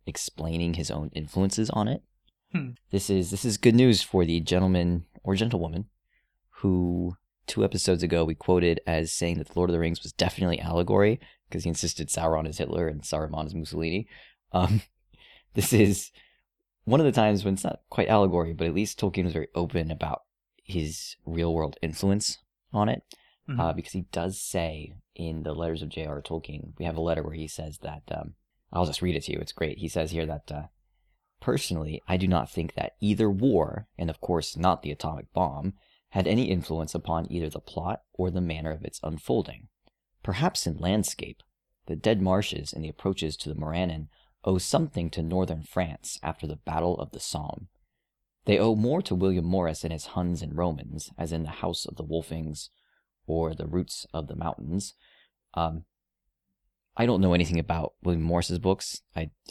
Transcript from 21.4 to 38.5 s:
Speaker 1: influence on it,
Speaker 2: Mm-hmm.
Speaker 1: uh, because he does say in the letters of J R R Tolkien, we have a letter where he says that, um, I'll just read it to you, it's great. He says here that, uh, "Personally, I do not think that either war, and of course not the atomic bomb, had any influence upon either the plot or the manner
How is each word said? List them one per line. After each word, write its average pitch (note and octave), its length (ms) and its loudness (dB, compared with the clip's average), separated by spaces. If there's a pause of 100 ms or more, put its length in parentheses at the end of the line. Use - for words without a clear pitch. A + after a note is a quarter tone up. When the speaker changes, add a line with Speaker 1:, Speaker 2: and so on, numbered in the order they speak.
Speaker 1:
influence G2 560 0 (360)
on G#2 160 2
it, B2 120 -2 (460)
Speaker 2:
Mm-hmm. B2+ 120 -2
Speaker 1:
uh, E2 140 2
because E2+ 180 -8
he F#2 200 -6
does F#2 300 -4
say D#2+ 540 -6 (180)
in D#2+ 300 -6
the D#2 100 -4
letters E2 300 -4
of D2 60 -10
J D#2+ 180 -8
R D2 80 -6
R C#2+ 80 -8
Tolkien, D2+ 560 -10
we E2+ 60 -6
have E2 120 -4
a E2 40 -2
letter E2 200 0
where D#2 140 -8
he D#2 120 -8
says D#2 360 -10
that, - 180 -12 (100)
um, - 220 -8 (400)
I'll F2 140 2
just D2 160 -4
read F2+ 120 2
it D2 100 -2
to D2+ 80 -4
you, D2 40 -4
it's - 140 -8
great. - 260 -4
He D#2+ 100 -6
says D#2+ 220 -2
here E2 160 -2
that, D2+ 260 -8
uh, D2+ 120 -8 (800)
"Personally, E2 680 -2
I F#2 100 0
do F#2 100 2
not F2 220 2
think D#2+ 240 -6
that - 260 -6
either G#2 300 2
war, G2+ 580 2 (120)
and E2+ 100 -2
of D#2 100 -6
course - 380 -2
not F2 240 2
the D2 80 -8
atomic D#2 420 -8
bomb, D#2+ 420 -2 (360)
had F#2 180 0
any A2+ 220 4
influence D#2+ 460 -2
upon E2 360 -2
either E2 160 -2
the D2+ 120 -10
plot - 420 -6 (120)
or F#2 180 -2
the F2+ 100 0
manner D#2+ 300 -2